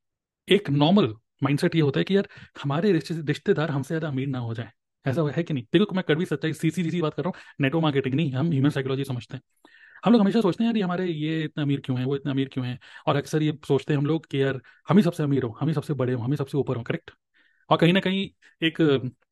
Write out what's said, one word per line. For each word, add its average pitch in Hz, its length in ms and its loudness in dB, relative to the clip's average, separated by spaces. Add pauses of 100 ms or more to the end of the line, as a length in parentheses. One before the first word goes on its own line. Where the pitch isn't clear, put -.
(480)
एक - 220 4
नॉर्मल 147 440 4 (280)
माइंडसेट 147 320 2
ये 165 60 4
होता 147 200 2
है 170 40 -2
कि 190 120 0
यार, 202 120 0 (360)
हमारे 165 280 2
रिश्ते-, 160 340 -4
रिश्तेदार 151 440 0
हमसे 135 180 -4
ज़्यादा 160 200 -4
अमीर 135 200 -4
ना 131 100 -4
हो 117 160 -6
जाए, 110 180 -10 (340)
ऐसा 139 160 0 (140)
है 165 60 0
कि 165 120 -6
नहीं? 123 180 -4
देखो, 185 220 4
मैं 185 140 -2
कड़वी 160 160 2
सच्चाई, 156 280 -4
सीधी, 165 320 -2
सीधी 165 180 -2
बात 151 120 -2
कर - 80 -4
रहा 175 60 -4
हूँ, 190 60 -6 (260)
नेटवर्क 143 220 2
मार्केटिंग 135 320 0
नहीं, 147 180 0
हम 135 180 -2
ह्यूमन 139 200 2
साइकोलॉजी 135 340 -2
समझते 127 320 -8
हैं। 127 60 -16 (640)
हम 202 80 6
लोग 233 80 6
हमेशा 196 200 2
सोचते 202 240 2
हैं, 233 40 2
"यार, 226 80 0
ये 214 60 2
हमारे, 180 240 0
ये 156 380 -2
इतना 151 180 -6
अमीर 139 180 0
क्यों 127 180 -2
है, 127 60 -2
वो 139 120 -2
इतना 139 160 -6
अमीर 135 200 -2
क्यों 127 140 -4
है?" 123 120 -6 (280)
और 147 100 2
अक्सर 151 260 -2
ये 151 160 -2 (100)
सोचते 139 240 0
हैं 147 60 2
हम 143 80 0
लोग 160 200 -2
कि 139 160 -2
यार, 135 180 -2 (280)
हम 185 80 6
ही 196 60 8
सबसे 160 200 -2
अमीर 139 200 0
हो, 113 180 -6
हम 139 80 -2
ही 160 60 -2
सबसे 147 180 -4
बड़े 127 200 -2
हो, 123 100 -4
हम 123 80 -2
ही 147 60 0
सबसे 143 220 -4
ऊपर 127 180 -2
हो, 113 60 -6
करेक्ट? - 280 -8 (580)
और 160 80 4
कहीं 170 160 6
ना 190 80 2
कहीं 190 300 -2 (320)
एक 147 480 2 (220)